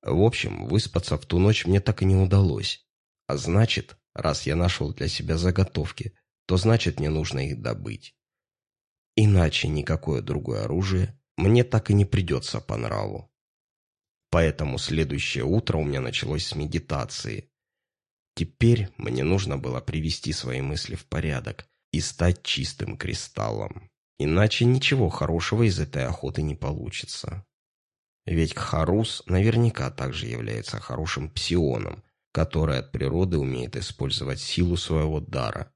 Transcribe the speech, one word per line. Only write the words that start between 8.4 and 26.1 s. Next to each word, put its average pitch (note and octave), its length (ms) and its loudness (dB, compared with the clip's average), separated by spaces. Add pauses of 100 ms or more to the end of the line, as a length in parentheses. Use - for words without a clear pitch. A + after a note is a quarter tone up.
Иначе G2 520 6
никакое D2+ 520 -2
другое G#1 440 -4
оружие F#2 560 0 (200)
мне A#2 240 8
так - 260 0
и G2+ 40 8
не G2+ 100 8
придётся E2+ 560 -2
по G#1+ 160 -6
нраву. G#1 540 -6 (1000)
Поэтому D#2 480 2
следующее C#2+ 680 -2
утро E2 340 0
у D#2 60 0
меня C#2+ 160 -2
началось D2+ 460 -4
с - 80 -8
медитации. D2 960 -6 (840)
Теперь A2 600 2
мне B1+ 280 -4
нужно F#2 340 0
было B1+ 220 -4
привести D#2 520 -4
свои B1+ 280 -6
мысли C#2+ 340 -6
в - 120 -12
порядок C2+ 600 -6 (260)
и D#2 80 -2
стать - 420 2
чистым - 540 -6
кристаллом. - 960 -6 (280)
Иначе G2+ 480 4
ничего B2+ 420 4
хорошего E2+ 540 0
из G2+ 180 2
этой C#2+ 240 -2
охоты C2+ 380 -4